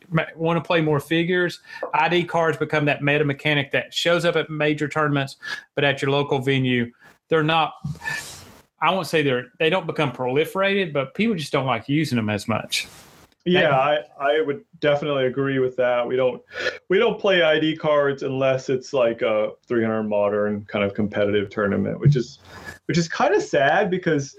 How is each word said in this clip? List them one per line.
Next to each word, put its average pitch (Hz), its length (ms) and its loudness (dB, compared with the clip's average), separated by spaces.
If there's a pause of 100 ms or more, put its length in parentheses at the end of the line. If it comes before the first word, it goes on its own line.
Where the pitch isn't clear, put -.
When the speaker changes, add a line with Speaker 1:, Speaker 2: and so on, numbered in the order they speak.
(100)
Speaker 1:
ma-, 160 140 0 (100)
wanna 165 260 0
play 170 200 2
more 151 180 0
figures. 170 600 0 (340)
I 156 140 2
D 175 160 2
cards 165 340 0
become 151 280 0
that 143 140 0
meta 143 240 2
mechanic 143 460 0
that - 240 -4
shows 170 300 0
up 170 100 2
at 156 160 -2
major 151 380 -2
tournaments, 143 480 0 (400)
but 139 80 2
at 139 180 0
your 135 80 0
local 139 300 0
venue, 127 500 0 (380)
they're 160 160 2
not, 160 300 2 (1080)
I 160 100 2
won't 185 160 -2
say 160 160 2
they're, 127 380 0
they 160 100 2
don't 180 160 0
become 151 240 -2
proliferated, 160 840 -2
but 139 220 -4
people 220 220 0
just 151 160 -6
don't 135 140 0
like 117 220 -2
using 143 280 0
them 107 140 0
as 104 180 -2
much. - 400 -4 (560)
Speaker 2:
Yeah, 175 180 4
Speaker 1:
That 156 100 4
Speaker 2:
I, 143 260 2 (220)
I 147 220 2
would 139 220 -6 (140)
definitely 143 480 0
agree 135 320 -2
with 127 160 0
that. 123 320 0
We 123 80 -2
don't, 127 260 0 (480)
we 190 120 2
don't 226 180 0
play 190 240 2
I 156 160 4
D 156 180 0
cards 143 460 0
unless 131 460 0
it's 131 240 -2
like 120 280 2
a 107 300 0 (160)
three 120 160 0
hundred 110 220 0
modern 104 600 0
kind 104 180 0
of 98 100 -2
competitive 104 560 0
tournament, 98 480 0
which 143 160 4
is, - 240 -2 (480)
which 147 100 -2
is 165 120 0
kinda 320 320 2
sad 160 500 2
because 160 480 -2